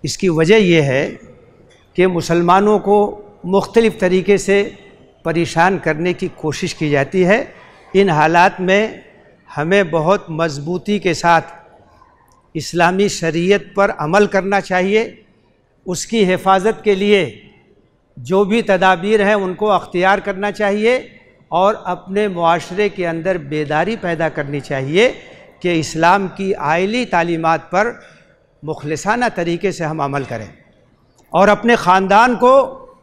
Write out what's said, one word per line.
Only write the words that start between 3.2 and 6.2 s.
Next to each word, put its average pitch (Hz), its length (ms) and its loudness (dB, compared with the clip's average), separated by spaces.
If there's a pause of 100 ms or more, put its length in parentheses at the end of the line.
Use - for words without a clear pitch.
मुख्तलिफ़ 196 520 2
तरीके 190 400 2
से 202 240 0 (640)
परेशान 170 540 0
करने 160 360 -2
की 175 220 -6